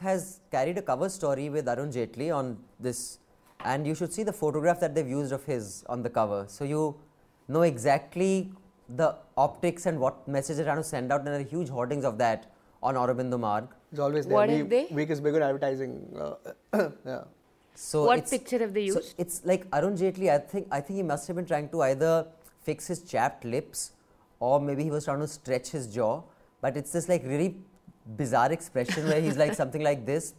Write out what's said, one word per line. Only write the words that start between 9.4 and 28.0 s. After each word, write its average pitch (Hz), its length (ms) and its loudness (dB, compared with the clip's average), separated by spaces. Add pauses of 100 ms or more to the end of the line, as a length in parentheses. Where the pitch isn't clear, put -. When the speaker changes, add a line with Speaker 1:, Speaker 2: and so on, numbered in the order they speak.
Speaker 1:
and 160 140 0
what 131 260 0
message 139 300 -2
they're 156 80 0
trying 151 140 0
to 151 180 -4
send 127 160 -2
out, 143 80 2
and 139 80 -6
there 143 100 -2
are 139 60 -4
huge 147 240 -4
hoardings 127 360 -2
of 113 140 0
that 117 320 2 (320)
on 131 140 0
Aurobindo 123 420 0
Marg. 110 300 0 (240)
Speaker 2:
It's 147 80 -6
always 143 260 2
there. 196 80 2
Speaker 3:
What 208 140 6
Speaker 2:
We-, 151 80 4
Speaker 3:
have 151 120 0
they? 254 220 2
Speaker 2:
Week 151 200 0
is 147 100 0
big 147 160 2
on 156 60 6
advertising. 135 520 0 (240)
Uh, 147 160 -4 (380)
<coughs> 190 180 2 (160)
yeah. 127 160 -6 (520)
Speaker 1:
So - 300 0
Speaker 3:
What 240 140 8
Speaker 1:
it's, - 120 -6
Speaker 3:
picture 254 280 -2
have 214 160 -2
they 208 140 0
Speaker 1:
so 190 100 2
Speaker 3:
used? - 180 -6
Speaker 1:
it's - 300 -6
like 185 260 2
Arun 175 240 2
Jaitley, 185 340 0
I 147 80 6
think, 190 320 -4
I 143 120 0
think 196 160 -6
he 196 40 -2
must 147 240 -2
have 170 100 -6
been 175 100 -4
trying 147 240 -2
to 165 120 -2
either 160 440 4 (360)
fix 151 240 -4
his 170 160 -4
chapped 123 440 -2
lips - 460 -4 (480)
or 131 200 4
maybe 143 240 -2
he 156 60 -2
was 147 160 -4
trying 143 140 -2
to 151 60 -2
stretch 127 440 -4
his 131 160 -6
jaw. 117 360 0 (380)
But 131 160 -2
it's 143 160 -6
this, 170 160 -2
like, 165 160 2
really 151 320 0 (640)